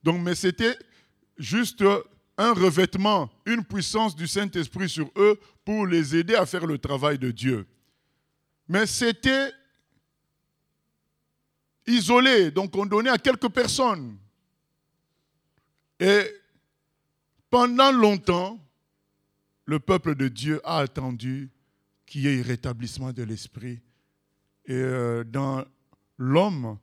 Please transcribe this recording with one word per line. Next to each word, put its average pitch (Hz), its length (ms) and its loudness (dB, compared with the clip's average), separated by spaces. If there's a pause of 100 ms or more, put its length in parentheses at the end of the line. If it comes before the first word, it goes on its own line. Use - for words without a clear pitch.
Donc, 170 180 0
mais 175 140 -4
c'était 226 420 0 (600)
juste 196 440 -4 (540)
un 226 160 2
revêtement, 185 800 2 (160)
une 226 180 -2
puissance 208 500 -2
du 160 120 -8
Saint-Esprit 180 640 -4
sur 147 280 -6
eux 208 240 4 (240)
pour 208 220 -2
les 160 280 0
aider 175 200 2
à 196 100 4
faire 160 220 -6
le 147 120 -4
travail 139 400 -2
de 127 120 -4
Dieu. 113 360 -4 (1000)
Mais 202 180 0
c'était 269 640 0 (2250)
isolé, 233 640 4
donc 185 260 -4
on 202 80 -2
donnait 208 240 0
à 247 80 4
quelques 254 320 0
personnes. 196 680 -2 (1800)
Et 202 220 4 (1300)
pendant 247 420 4
longtemps, 202 720 2 (1000)
le 147 160 -2
peuple 170 340 0
de 135 140 -2
Dieu 131 360 -4
a 165 140 -2
attendu 131 720 -6 (540)
qu'il 143 180 -8
y 139 60 2
ait 131 140 0
rétablissement 123 720 -6
de 120 100 -10
l'esprit 117 580 -12 (840)
et, 139 80 -8
euh, 123 500 -2
dans 135 400 -4 (540)
l'homme. 131 640 0